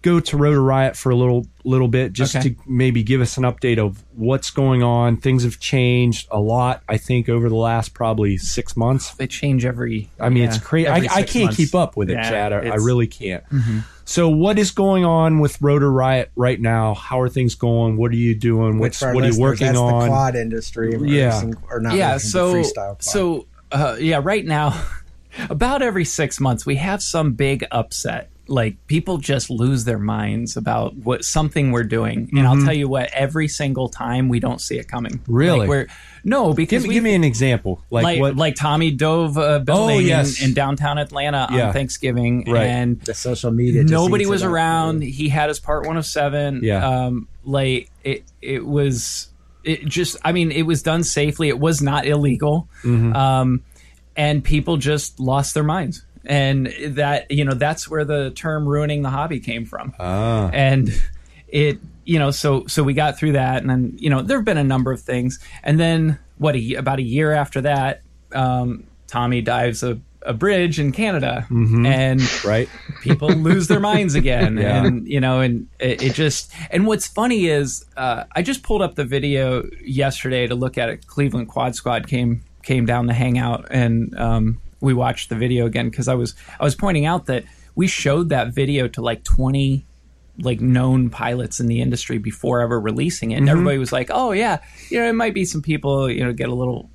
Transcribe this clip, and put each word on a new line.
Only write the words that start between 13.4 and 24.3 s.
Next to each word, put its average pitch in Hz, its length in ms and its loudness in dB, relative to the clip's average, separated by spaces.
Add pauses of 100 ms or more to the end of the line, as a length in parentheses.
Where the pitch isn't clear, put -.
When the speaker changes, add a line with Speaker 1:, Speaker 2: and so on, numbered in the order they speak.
Speaker 2:
Mm-hmm. 113 300 0 (260)
Speaker 1:
So 170 220 2
what 170 300 4
is 202 120 2
going 190 340 2
on 160 340 4
with 147 240 0
Rotor 143 280 4
Riot 131 440 2
right 123 260 0
now? 113 340 0
How 127 260 -4
are 127 80 0
things 123 260 0
going? 117 420 0
What 117 140 0
are 117 60 0
you 117 180 2
doing? 113 440 2
Speaker 3:
Which - 20 0
Speaker 1:
What's, 117 200 -2
Speaker 3:
for 135 80 -2
our 123 60 0
Speaker 1:
what 127 100 2
are - 20 4
you 117 60 4
Speaker 3:
listeners, 113 100 2
Speaker 1:
working 131 260 2
Speaker 3:
that's 123 100 4
Speaker 1:
on? 120 240 4
Speaker 3:
the 120 60 2
quad 135 280 2
industry 113 640 -4
Speaker 1:
Yeah. 139 360 2
Speaker 3:
racing, 110 200 -2 (160)
or 120 100 -4
not 113 140 0
Speaker 2:
Yeah, 180 200 2
Speaker 3:
racing, 113 160 -4
Speaker 2:
so, 180 220 2
Speaker 3:
but 175 60 2
freestyle 156 160 0
quad. 101 300 -8
Speaker 2:
so, 175 420 -2 (240)
uh, 139 300 0
yeah, 156 220 2
right 190 240 0